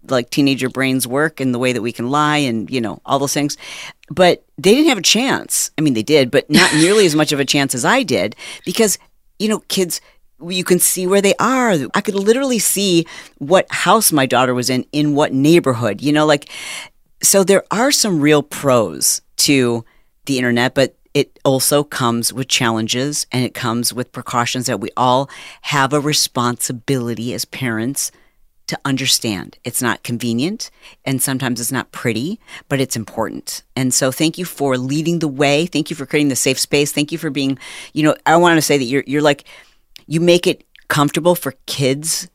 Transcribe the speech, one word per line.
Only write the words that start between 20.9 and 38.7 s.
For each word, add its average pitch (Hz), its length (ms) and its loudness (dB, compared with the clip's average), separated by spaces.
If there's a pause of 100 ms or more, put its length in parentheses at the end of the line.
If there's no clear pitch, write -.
it - 300 -2
also 139 400 2
comes 117 480 -2
with 131 160 -8
challenges 120 840 -2
and 127 100 0
it 120 100 -6
comes 117 400 -4
with 120 200 -8
precautions 120 540 -4
that 110 120 -2
we 104 160 -6
all 127 340 2 (340)
have 135 280 0
a 147 80 2
responsibility 123 1300 -4
as 92 100 -8
parents 120 680 -6 (580)
to - 180 -8
understand. 123 800 -4
It's 120 160 -6
not 120 220 -2
convenient 120 680 -4 (340)
and 131 180 -2
sometimes 127 380 -4
it's 117 120 -6
not 127 200 -4
pretty, 127 480 -4 (300)
but 139 100 -2
it's 131 160 -2
important. 104 680 -8 (120)
And 127 180 -2
so 135 180 0
thank 160 260 -2
you 180 80 -6
for 139 320 -2
leading 151 420 -2
the 160 80 -2
way. 143 380 2
Thank 156 240 -4
you 165 80 -8
for 139 80 -8
creating 151 240 2
the 127 80 0
safe 131 220 0
space. 143 340 0
Thank 147 180 -4
you 170 60 -8
for 160 120 -6
being, 135 280 -4 (340)
you 151 120 -2
know, 151 120 2 (100)
I 156 120 6
wanna 170 240 6
say 143 160 2